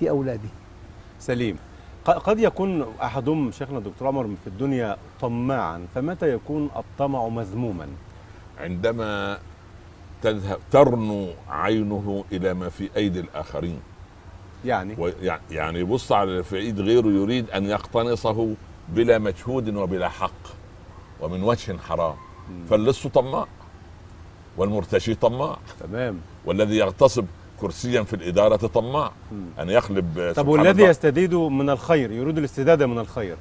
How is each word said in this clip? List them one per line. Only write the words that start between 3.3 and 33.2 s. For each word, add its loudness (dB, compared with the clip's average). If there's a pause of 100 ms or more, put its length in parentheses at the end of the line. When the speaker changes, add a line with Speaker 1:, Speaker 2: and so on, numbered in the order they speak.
Speaker 2:
شيخنا -8
الدكتور -6
عمر، 0
في -8
الدنيا -2 (240)
طماعا، -2
فمتى -2
يكون -4
الطمع -4
مذموما؟ -6 (680)
Speaker 3:
عندما -2 (840)
تذهب، -2 (120)
ترنو 6 (200)
عينه -2
إلى -2
ما -6
في -8
أيدي 0
الآخرين. -8 (840)
Speaker 2:
يعني؟ -2
Speaker 3:
ويع-، -2 (100)
يعني -4
يبص -2
على 2
في -6
إيد -4
غيره، 4
يريد 2
أن -2
يقتنصه -2 (340)
بلا 6
مجهود -2
وبلا -2
حق -4 (880)
ومن -4
وجه 0 (120)
حرام. -2 (360)
Speaker 2:
مم. -14
Speaker 3:
فاللص 4
طماع 0 (1120)
والمرتشي 0
طماع. 0 (240)
Speaker 2:
تمام. -6 (240)
Speaker 3:
والذي 2
يغتصب 4 (340)
كرسيا -2
في -4
الإدارة 4
طماع. -2 (200)
Speaker 2:
مم. -10 (140)
Speaker 3:
أن -4
يخلب 4 (120)
Speaker 2:
طب 0
Speaker 3:
سبحان 2
Speaker 2:
والذي 8
Speaker 3:
الله. 10
Speaker 2:
يستزيد 4
من 0
الخير، 2
يريد -2
الاستزادة 4
من -2
الخير، -6